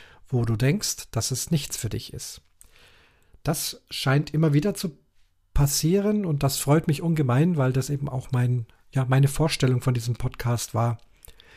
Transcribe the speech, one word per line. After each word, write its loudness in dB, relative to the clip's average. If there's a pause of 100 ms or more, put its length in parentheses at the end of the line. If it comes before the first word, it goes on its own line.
(300)
wo 0
du 0
denkst, -2
dass -2
es -4
nichts -2
für -6
dich -8
ist. -12 (1040)
Das -4
scheint 0
immer 2
wieder 2
zu -8 (560)
passieren 2
und -2
das 0
freut 2
mich 0
ungemein, 2
weil 0
das -2
eben -4
auch -8
mein, 0 (280)
ja, 0
meine 6
Vorstellung 0
von 0
diesem -2
Podcast -4
war, 0 (580)